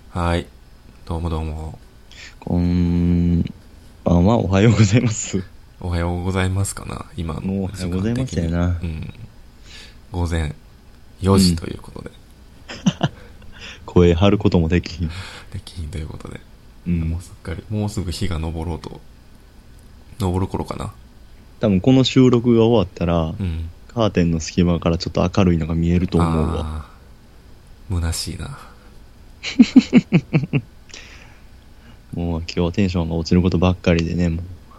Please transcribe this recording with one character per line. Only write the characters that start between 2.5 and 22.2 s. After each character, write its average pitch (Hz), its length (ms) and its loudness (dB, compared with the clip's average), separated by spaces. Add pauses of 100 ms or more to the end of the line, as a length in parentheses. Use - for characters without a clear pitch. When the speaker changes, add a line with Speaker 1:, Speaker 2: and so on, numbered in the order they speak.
Speaker 2:
ん 87 840 2 (600)
ば 85 100 2
ん 87 100 4
は、 113 120 4
お 107 100 0
は 95 140 2
よ 117 80 6
う 104 60 6
ご 110 100 6
ざ 101 140 4
い - 20 2
ま 120 100 0
す。 - 320 -6 (380)
Speaker 1:
お 87 80 -8
は 87 100 -2
よ 87 200 -2
う 90 40 -6
ご 92 80 -4
ざ 92 140 0
い 95 40 0
ま 92 160 -2
す - 120 -6
か - 80 -12
な、 - 220 -10 (100)
今 82 180 -6
の - 60 -6
時 95 80 -6
間 - 0 -
的 - 0 -
に。 98 100 -2
Speaker 2:
も 95 60 -4
う - 0 -
お - 20 -4
は 92 140 -10
よ 92 80 -4
う - 20 -6
ご 92 120 -2
ざ 110 100 -2
い - 20 -4
ま 127 140 -2
す 78 100 -8
や 85 100 -2
な。 85 320 0
Speaker 1:
う 90 60 -6
ん。 80 280 -10 (1000)
午 87 160 -2
前 80 260 -4 (680)
四 98 180 6
時 90 180 4
と - 100 -8
い - 80 -8
う - 40 -12
こ - 120 -18
と - 120 -16
で。 - 80 -16
Speaker 2:
う - 20 -20
ん。 - 20 -20 (1700)
<laughs> - 20 -20
声 87 300 6
張 98 160 4
る 101 80 4
こ 101 100 2
と 92 120 4
も 80 80 2
で 87 120 2
き - 160 -8
ひ 82 100 -4
ん。 78 40 -6 (420)
Speaker 1:
で 92 120 -12
き - 100 -20
ひ 85 80 -10
ん 76 60 -10
と 76 100 -10
い 78 60 -8
う - 20 -10
こ - 120 -14
と - 100 -14
で。 - 100 -14 (480)
Speaker 2:
う 87 60 -2
ん。 85 80 -2
Speaker 1:
も 82 180 -4
う - 20 -12
す - 160 -18
っ - 60 -20
か 85 100 -10
り、 85 160 -10
も 107 180 -2
う - 20 -4
す 101 120 -6
ぐ 85 120 -4
日 92 160 -2
が 82 100 -2
昇 80 140 -6 (120)
ろ 85 100 -4
う 76 40 -6
と、 - 220 -14 (1200)
昇 92 180 0
る 92 80 0
頃 - 180 -6
か - 120 -10
な。 - 160 -10 (680)
Speaker 2:
多 113 100 0
分 95 140 2
こ 131 100 4
の 131 120 6
収 127 260 4